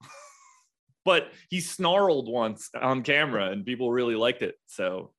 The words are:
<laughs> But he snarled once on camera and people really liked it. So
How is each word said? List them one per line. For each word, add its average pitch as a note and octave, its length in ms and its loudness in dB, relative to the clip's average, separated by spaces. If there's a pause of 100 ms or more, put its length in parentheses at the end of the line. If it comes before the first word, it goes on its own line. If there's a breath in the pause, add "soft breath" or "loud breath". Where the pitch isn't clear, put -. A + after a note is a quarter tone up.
<laughs> - 60 -20 (960 loud breath)
But F3 260 4 (180 loud breath)
he F3+ 120 -4
snarled F3 640 2
once A2+ 480 -4
on B2+ 260 0
camera B2+ 480 2
and G2+ 160 -6
people B2 280 -2
really A#2+ 220 0
liked A#2+ 260 0
it. G2 140 -4 (100)
So F#2 540 -6